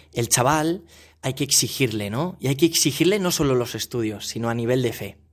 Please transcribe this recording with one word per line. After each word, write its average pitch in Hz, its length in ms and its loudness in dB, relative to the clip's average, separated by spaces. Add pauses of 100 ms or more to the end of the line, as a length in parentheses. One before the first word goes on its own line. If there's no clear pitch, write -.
(120)
El 120 160 -2
chaval 156 560 2 (380)
hay 135 120 -4
que 143 100 -4
exigirle, 113 640 0
¿no? 151 300 -4
Y 127 80 -2
hay 139 80 2
que 151 100 6
exigirle 165 520 2
no 180 120 0
solo 147 240 2
los 123 200 0
estudios, 110 520 -4
sino 117 220 -4
a 117 60 0
nivel 120 280 0
de 117 100 0
fe. 101 260 -12 (140)